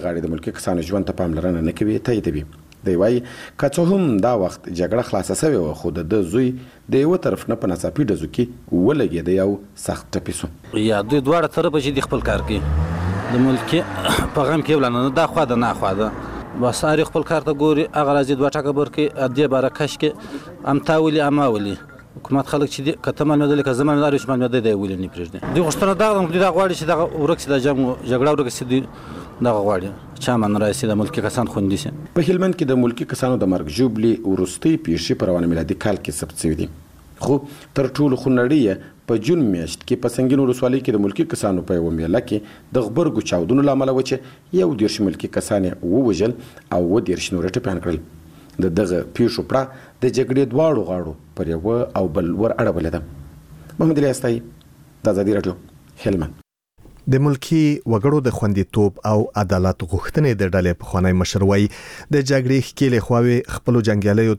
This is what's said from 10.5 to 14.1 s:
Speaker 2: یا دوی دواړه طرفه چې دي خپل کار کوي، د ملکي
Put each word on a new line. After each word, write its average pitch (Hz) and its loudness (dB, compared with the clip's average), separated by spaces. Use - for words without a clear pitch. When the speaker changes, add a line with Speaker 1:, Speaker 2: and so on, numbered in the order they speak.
Speaker 2:
یا 110 2
دوی 135 0
دواړه 156 2
طرفه 160 0
چې 139 -2
دي - 0
خپل 127 -2
کار 101 0
کوي، 107 -2
د 123 2
ملکي 131 0